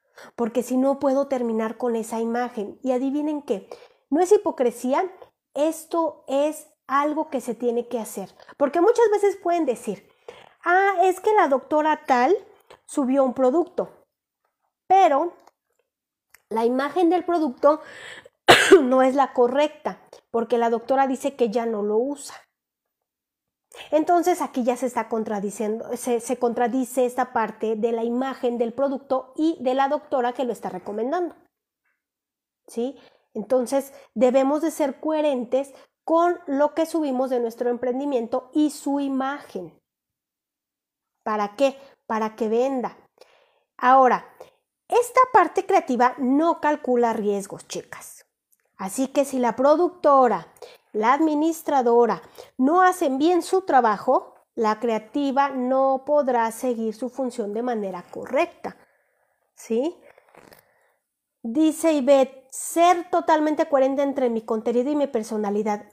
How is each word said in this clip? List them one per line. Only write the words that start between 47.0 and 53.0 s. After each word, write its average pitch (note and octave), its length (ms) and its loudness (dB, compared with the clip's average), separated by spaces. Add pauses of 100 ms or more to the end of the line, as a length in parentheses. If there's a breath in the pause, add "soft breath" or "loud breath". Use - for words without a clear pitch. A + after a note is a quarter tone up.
riesgos, G3+ 560 -4
chicas. - 580 -14 (500)
Así B3 320 -4
que C#4 160 0
si C4+ 140 -4
la A#3 180 0
productora, C#4 920 4 (440 loud breath)
la A3 220 2
administradora, C#4+ 1080 2 (380 loud breath)
no D#4 240 4
hacen F4+ 340 2